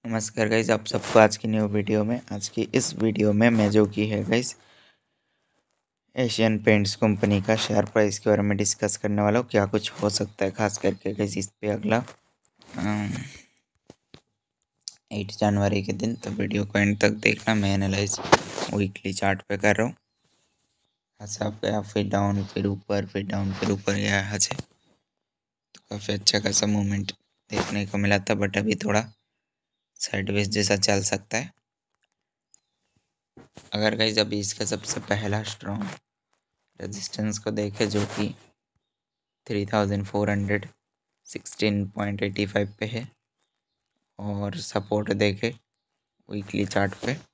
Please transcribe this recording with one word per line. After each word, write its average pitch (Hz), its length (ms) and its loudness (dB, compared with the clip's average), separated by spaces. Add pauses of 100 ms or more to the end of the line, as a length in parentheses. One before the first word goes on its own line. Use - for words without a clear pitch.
नमस्कार 113 420 -2
गाइस, 110 220 2
आप 107 160 2
सबको - 340 4
आज 107 180 8
की 117 100 -6
new 107 200 2
video 104 360 0
में, 120 160 -2 (120)
आज 101 180 -6
की 113 120 -4 (140)
इस - 200 0
video 107 380 2
में 113 160 6
मैं 110 220 4
जो 107 140 6
कि 104 220 -2
है 104 160 -2
गाइस, 120 320 0 (1600)
Asian 113 480 2
Paints 104 320 4
company 104 460 4
का 110 160 2
share 104 280 2
price 104 340 2
के 110 100 0
बारे 104 120 4
में 101 160 2
discuss 104 400 -2
करने 104 240 -2
वाला 104 180 4
हूँ। 123 100 -4
क्या 101 160 4
कुछ 104 280 -2
हो 104 160 -2
सकता 101 360 -4
है, 95 60 -2
खास 104 260 -2
करके 101 360 -2
गाइस 101 240 -2
इस 98 140 -4
पे - 180 -6
अगला, 104 280 0 (800)
अम, 104 360 -2 (2000)
एट 104 280 -6
जनवरी 101 440 2
के 101 100 -4
दिन। 110 220 -2
तो 107 160 -10
video 104 340 -2
को 101 140 -2
end 104 220 2
तक 104 200 4
देखना, 110 340 0
मैं 98 180 2
analyze 98 460 0 (540)
weekly 98 400 -2
chart 95 280 0
पे 101 160 -4
कर 104 180 4
रहा 113 120 2
हूँ। - 60 -4
यहाँ - 1300 -20
से 104 180 -4
आप 107 180 -4
गया, 104 200 0
फिर 101 260 -2
down, 101 360 2
फिर 98 220 -2
ऊपर, 101 380 -2
फिर 98 220 -6
down, 98 260 -2
फिर 101 180 -2
ऊपर 101 220 0
गया 101 220 0
यहाँ 101 240 -2
से। - 160 0
तो - 1300 -20
काफ़ी 104 240 -4
अच्छा 101 260 2
खासा 104 280 2
movement 101 440 0 (380)
देखने 101 360 -2
को 101 120 -6
मिला 101 220 2
था, 98 160 0
but 101 220 0
अभी 104 200 2
थोड़ा 107 320 0 (880)
sideways 101 500 -2
जैसा 104 260 2
चल 98 260 2
सकता 98 360 -4
है। 156 140 -6 (2250)
अगर 107 220 2
guys 110 240 0
अभी 104 200 0
इसका 101 260 -4
सबसे - 360 -4
पहला 104 420 -2
strong - 400 -8 (960)
resistance 107 600 -6
को 110 120 -6
देखें, 104 380 -2
जो 101 180 0
कि 104 200 -4 (1200)
थ्री 101 180 -2
थाउजेंड 101 400 0
फ़ोर 104 240 0
हंड्रेड 101 380 0 (600)
सिक्सटीन - 600 -2
पॉइंट 101 360 -4
एटी 101 220 -2
फ़ाइव 101 340 -2
पे 110 60 -4
है, 117 220 -8 (1120)
और 101 380 -6
support 104 560 -2
देखें 104 360 2 (800)
weekly 101 360 -4
chart 98 300 0
पे। 123 180 -4 (200)